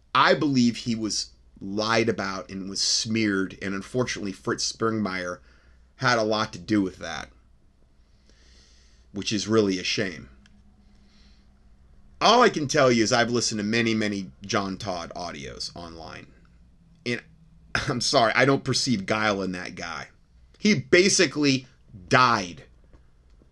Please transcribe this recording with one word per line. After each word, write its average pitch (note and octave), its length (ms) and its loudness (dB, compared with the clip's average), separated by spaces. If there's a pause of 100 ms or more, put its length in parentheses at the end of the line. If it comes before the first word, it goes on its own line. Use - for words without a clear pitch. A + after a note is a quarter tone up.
(140)
I D#3+ 220 6
believe B2+ 420 2
he A#2+ 160 -4
was A2 380 -6 (280)
lied G#2+ 480 0
about F#2+ 440 -4
and F#2+ 180 -10
was G2 100 -6
smeared, G#2 800 0
and G2 140 -6
unfortunately G2 600 -4
Fritz - 380 -6
Springmeier F#2 680 -4 (560)
had B2 240 2
a A2 40 2
lot G#2+ 300 0
to F2+ 60 -12
do G#2 240 0
with F2+ 160 -6
that, D#2+ 300 -10 (1800)
which G2 180 -6
is G2+ 160 -4
really G#2 320 4
a F#2 40 -8
shame. F2 460 -4 (1900)
All A3 220 6
I A3 60 8
can D3+ 180 -4
tell C3+ 240 4
you A#2 100 4
is G#2 100 2
I've A#2 200 2
listened A#2 260 0
to G#2 80 -2
many, A2+ 300 2
many G#2 340 -2 (160)
John G2 320 -2
Todd F2 380 -8
audios D#2 600 -10
online, E2 520 -16 (760)
and A#2+ 200 -6 (300)
<laughs> - 360 -6
I'm B2 120 -2
sorry, A#2 340 4
I B2 100 4
don't C3+ 180 2
perceive A#2 440 -2
guile G#2+ 340 0
in F#2 120 -4
that F2+ 200 -10
guy. E2+ 360 -12 (500)
He G#3 160 4
basically D3 880 2 (440)
died A2 520 2 (880)